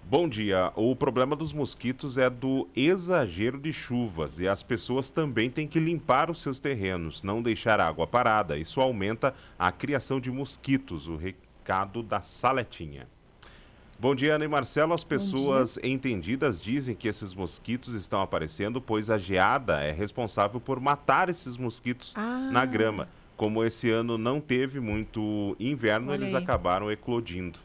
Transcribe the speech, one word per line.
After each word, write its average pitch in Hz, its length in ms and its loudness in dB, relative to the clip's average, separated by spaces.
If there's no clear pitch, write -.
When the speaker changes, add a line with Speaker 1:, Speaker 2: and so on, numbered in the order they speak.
Speaker 1:
Bom 151 220 4
dia. 98 480 2
O 123 180 4
problema 131 400 2
dos 151 200 -6
mosquitos 131 640 -4
é 127 100 6
do 131 480 -2
exagero 139 840 0
de 147 140 -6
chuvas 90 680 -4
e 90 80 0
as 98 160 2
pessoas 123 460 -4
também 131 420 0
têm 151 160 -4
que 160 140 2
limpar 160 500 2
os 160 120 -6
seus 135 160 -6
terrenos, 95 640 -2
não 104 200 -2
deixar 110 380 4
água 82 260 2
parada. 107 520 2
Isso 80 240 0
aumenta 113 520 0
a 90 140 4
criação 135 480 -2
de 127 100 -6
mosquitos. 131 760 -2
O 82 80 -6
recado 95 840 -4
da 104 180 -2
Saletinha. 87 880 -2
Bom 135 160 2
dia, 143 200 2
Ana 151 100 0
e 151 40 -4
Marcelo. 147 440 2
As 165 100 0
Speaker 2:
Bom - 140 -16
dia. - 20 2
Speaker 1:
pessoas 135 640 2
entendidas 123 760 0
dizem 123 340 -2
que 107 140 -4
esses 98 240 -6
mosquitos 110 600 -6
estão 101 260 -2
aparecendo, 98 640 -2
pois 110 260 -2
a 113 80 4
geada 95 640 2
é 76 100 0
responsável 104 680 -2
por 131 200 -4
matar 143 500 2
esses 127 260 -8
mosquitos 120 580 -6
Speaker 2:
Ah. 247 380 -6
Speaker 1:
na 127 140 4
grama. 107 420 0
Como 110 260 2
esse 113 260 0
ano 117 280 2
não 123 220 0
teve 135 400 0
muito 107 800 -2
inverno, 117 540 2
Speaker 2:
Olha 135 100 -2
Speaker 1:
eles 131 120 -2
Speaker 2:
aí. 127 80 2
Speaker 1:
acabaram 95 500 2
eclodindo. 92 720 -4